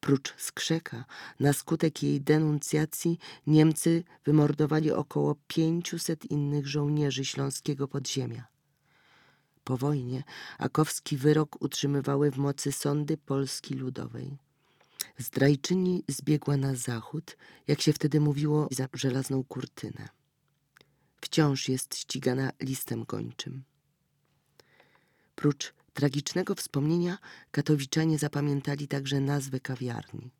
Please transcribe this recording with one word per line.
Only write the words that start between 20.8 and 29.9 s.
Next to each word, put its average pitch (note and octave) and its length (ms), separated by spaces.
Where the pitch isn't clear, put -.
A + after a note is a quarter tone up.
Wciąż C#3+ 480
jest - 280
ścigana C3 540
listem A#2+ 440
gończym. A#2+ 580
Prócz - 380
tragicznego D3 600
wspomnienia F3 640
katowiczanie D3+ 680
zapamiętali C#3+ 680
także C#3 320
nazwę C#3 400
kawiarni. A#2 800